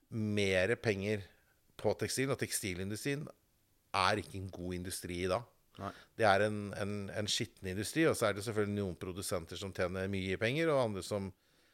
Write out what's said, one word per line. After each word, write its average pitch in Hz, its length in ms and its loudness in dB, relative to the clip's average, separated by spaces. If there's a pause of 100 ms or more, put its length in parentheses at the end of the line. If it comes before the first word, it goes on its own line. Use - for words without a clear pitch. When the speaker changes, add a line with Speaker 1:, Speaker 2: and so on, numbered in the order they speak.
(120)
Speaker 1:
mere 101 640 4
penger 104 460 0 (580)
på 104 180 2
tekstil, 131 340 -2
og 117 80 -2
tekstilindustrien 107 880 -4 (680)
er 98 240 4
ikke 98 220 -6
en 95 100 -6
god 90 240 -6
industri 90 500 -4
i 95 40 2
dag. 98 180 0 (320)
Speaker 2:
Nei. 98 140 -8 (240)
Speaker 1:
Det 113 100 4
er 101 220 8
en, 107 120 -2 (140)
en, 104 240 -4 (120)
en 104 180 -4
skitten - 400 -4
industri, 107 400 0
og 120 80 4
så 110 140 2
er 98 40 2
det 101 120 -6
selvfølgelig 104 320 0
noen 95 200 0
produsenter 90 600 -6
som 95 160 -6
tjener 92 360 0
mye 95 280 0
penger, 143 340 0
og 135 100 4
andre 104 220 0
som 98 260 -2 (440)